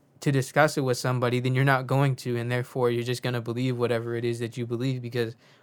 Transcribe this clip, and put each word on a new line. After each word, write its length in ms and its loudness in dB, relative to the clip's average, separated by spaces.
to 100 2
discuss 460 4
it 40 2
with 160 0
somebody, 420 0
then 160 0
you're 100 4
not 220 4
going 300 4
to, 200 -4
and 140 -4
therefore 400 0
you're 120 -2
just 200 -4
gonna 180 -2
believe 340 -2
whatever 400 -2
it 80 -4
is 160 -2
that 160 -6
you 120 -6
believe 340 -4
because, 340 -4